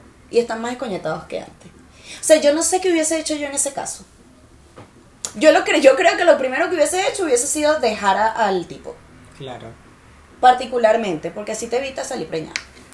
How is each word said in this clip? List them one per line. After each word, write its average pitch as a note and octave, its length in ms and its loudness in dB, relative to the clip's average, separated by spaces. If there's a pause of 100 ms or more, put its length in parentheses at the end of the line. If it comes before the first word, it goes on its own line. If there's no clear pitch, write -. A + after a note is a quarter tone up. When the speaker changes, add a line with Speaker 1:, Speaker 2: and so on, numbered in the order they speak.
(280)
Speaker 1:
y A3+ 120 0
están A3+ 200 -2
más A#3+ 120 -6
escoñetados E3+ 520 -6
que - 140 -10
antes. - 320 -18 (500)
O - 40 -10
sea, D#4 160 6
yo C#4+ 120 4
no D#4+ 120 0
sé F#4 160 0
qué F#4 100 0
hubiese D#4+ 300 2
hecho D#4 160 -6
yo D4 100 -6
en C#4 80 -8
ese C#4 180 -4
caso. - 320 -10 (1300)
Yo D4+ 160 6
lo F4+ 120 4
cre-, F#4 160 0
yo C4 140 8
creo E4+ 220 2
que F4 80 0
lo D#4 120 6
primero C4+ 320 -2
que F4 60 -4
hubiese E4+ 340 0
hecho - 160 -4
hubiese C4 220 0
sido D4+ 320 0
dejar G3+ 380 0
a, A3 160 2
al G3 340 -2
tipo. - 300 -16 (420)
Speaker 2:
Claro. A#2+ 300 -14 (720)
Speaker 1:
Particularmente, A3+ 880 2
porque G#3 220 -10
así G#3+ 160 -8
te A#3+ 100 -2
evitas C4+ 300 -8
salir G#3+ 180 -8
preñada. D#3+ 280 -8 (400)